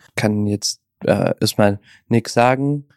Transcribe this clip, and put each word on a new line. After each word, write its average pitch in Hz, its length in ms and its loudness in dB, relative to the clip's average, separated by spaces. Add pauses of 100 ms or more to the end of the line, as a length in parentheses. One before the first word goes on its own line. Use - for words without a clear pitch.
(160)
kann 104 320 -2
jetzt, - 340 -6 (240)
äh, 92 340 0
erstmal 104 400 0 (280)
nix 117 260 0
sagen.“ 139 520 0 (120)